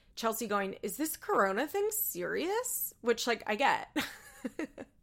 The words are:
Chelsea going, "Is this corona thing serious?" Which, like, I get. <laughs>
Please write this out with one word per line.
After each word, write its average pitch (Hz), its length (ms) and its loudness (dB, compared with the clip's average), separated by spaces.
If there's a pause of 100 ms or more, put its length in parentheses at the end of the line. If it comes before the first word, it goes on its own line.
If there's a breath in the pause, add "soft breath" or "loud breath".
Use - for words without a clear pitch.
(160 loud breath)
Chelsea 226 320 -2
going, 196 340 0
"Is 202 160 -4
this 320 180 -2
corona 220 520 2
thing 403 240 0
serious?" 247 1080 -2
Which, 233 260 0
like, 226 180 0
I 214 100 0
get. 208 400 2
<laughs> - 840 -6 (260)